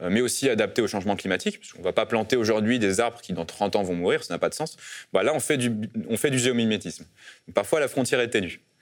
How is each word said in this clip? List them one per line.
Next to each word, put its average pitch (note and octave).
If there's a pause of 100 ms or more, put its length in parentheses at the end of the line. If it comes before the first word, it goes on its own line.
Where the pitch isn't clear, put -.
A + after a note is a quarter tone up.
euh, F2
mais G#2+
aussi B2+
adaptées A2
au G#2
changement G2
climatique, -
puisqu'on -
va F2+
pas A2
planter A2
aujourd'hui A2+
des G2
arbres -
qui, -
dans E2+
trente G2+
ans, G2+
vont F2+
mourir, G2
ça -
n'a E2
pas E2+
de -
sens. - (380)
Bah, F#2+
là, C#3
on D#3
fait D3+
du, B2 (380)
on A2
fait D3
du C3
géomimétisme. A2+ (480)
Parfois, D#3
la C#3
frontière C3
est A#2
ténue. G2+ (220)